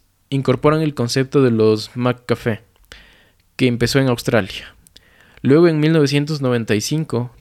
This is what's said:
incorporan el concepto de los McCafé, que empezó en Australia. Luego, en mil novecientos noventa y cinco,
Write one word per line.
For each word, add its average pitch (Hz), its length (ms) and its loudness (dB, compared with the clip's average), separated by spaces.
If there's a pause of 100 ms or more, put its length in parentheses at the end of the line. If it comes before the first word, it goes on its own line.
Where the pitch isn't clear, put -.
(300)
incorporan 139 520 0
el 147 140 -2
concepto 131 480 0
de 123 80 4
los 110 440 0
McCafé, 123 640 -4 (960)
que 131 100 2
empezó 120 320 0
en 135 80 2
Australia. 117 680 -4 (680)
Luego, 156 260 4
en 156 120 0
mil 151 120 2
novecientos 143 500 0
noventa 120 320 -2
y 104 80 0
cinco, 127 600 -6